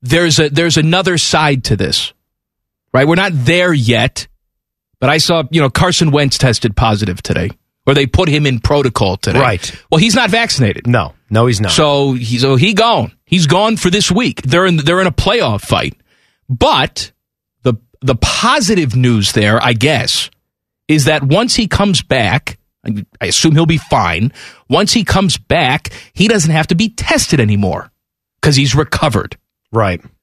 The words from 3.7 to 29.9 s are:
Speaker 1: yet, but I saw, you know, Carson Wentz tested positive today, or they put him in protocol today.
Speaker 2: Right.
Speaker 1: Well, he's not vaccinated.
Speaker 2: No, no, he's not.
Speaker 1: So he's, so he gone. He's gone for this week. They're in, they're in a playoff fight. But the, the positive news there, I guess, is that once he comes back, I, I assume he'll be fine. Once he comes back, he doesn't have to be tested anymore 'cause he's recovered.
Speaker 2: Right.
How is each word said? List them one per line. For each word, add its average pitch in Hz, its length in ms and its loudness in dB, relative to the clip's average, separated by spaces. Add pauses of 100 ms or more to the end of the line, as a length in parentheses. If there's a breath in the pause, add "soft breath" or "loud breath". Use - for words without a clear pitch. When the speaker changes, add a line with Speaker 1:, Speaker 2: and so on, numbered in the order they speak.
Speaker 1:
yet, 120 540 0 (760)
but 131 80 0
I 151 80 2
saw, 160 340 0
you 160 120 2
know, 135 80 2
Carson 175 400 0
Wentz 143 260 0
tested 120 400 0
positive 104 460 0
today, - 260 -4 (380)
or 135 80 2
they 139 120 2
put 180 220 -2
him 147 160 0
in 127 140 0
protocol 117 580 0
today. 98 240 -2
Speaker 2:
Right. 117 500 -2
Speaker 1:
Well, 160 100 4
he's 214 140 2
not 240 140 2
vaccinated. 180 580 -2
Speaker 2:
No, 120 280 -2 (160)
no, 113 160 2
he's 110 160 0
not. 95 100 -2
Speaker 1:
So 143 400 2
he's, 120 300 -4
so 135 140 2
he 185 180 2
gone. 214 380 0 (120)
He's 175 220 0
gone 202 320 2
for - 100 0
this 180 240 0
week. 202 300 -2
They're 165 240 2
in, 185 100 2
they're 165 240 0
in 190 60 2
a 165 60 -2
playoff 180 500 -2
fight. 67 320 -4 (540)
But 135 640 -2 (500)
the, 123 120 0 (260)
the 123 160 0
positive 196 800 0
news 120 380 2
there, 107 280 2
I 123 100 2
guess, 123 580 -2 (580)
is 151 160 2
that 156 180 0
once 185 320 0
he 220 140 -2
comes 196 340 0
back, 117 560 -2 (260)
I, 104 200 -6 (160)
I 110 60 -4
assume 160 260 0
he'll 160 140 4
be - 120 0
fine. 101 540 -2 (360 loud breath)
Once 185 240 2
he 226 120 0
comes 190 340 0
back, 151 520 -2 (220 loud breath)
he 190 140 0
doesn't 202 240 2
have 156 160 0
to - 80 0
be 208 140 0
tested - 500 -2
anymore 101 540 -2 (500)
'cause 147 140 2
he's 135 180 0
recovered. 139 640 -2 (380)
Speaker 2:
Right. 98 280 -2 (200)